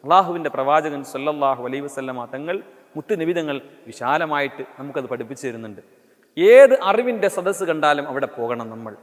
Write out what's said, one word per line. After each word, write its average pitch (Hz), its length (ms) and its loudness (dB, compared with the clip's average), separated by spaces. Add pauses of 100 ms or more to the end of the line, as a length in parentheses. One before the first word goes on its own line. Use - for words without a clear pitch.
അള്ളാഹുവിൻ്റെ 170 520 2
പ്രവാചകൻ 143 460 0 (100)
സല്ലല്ലാഹു 139 560 -2
അലൈഹി 135 200 -6
വസല്ലമ 131 320 -8 (140)
തങ്ങൾ, 156 220 -8 (400)
മുത്തുനബി 165 440 -4
തങ്ങൾ 151 180 -4 (320)
വിശാലമായിട്ട് 143 720 -2 (160)
നമുക്കത് 135 320 -8
പഠിപ്പിച്ചു 123 360 -10
തരുന്നുണ്ട്. 113 340 -12 (560)
ഏത് 247 380 10 (140)
അറിവിൻ്റെ 220 380 0 (100)
സദസ്സ് 190 320 -4
കണ്ടാലും 147 440 2
അവിടെ 135 160 -4 (100)
പോകണം 117 340 -4
നമ്മൾ. 110 300 -14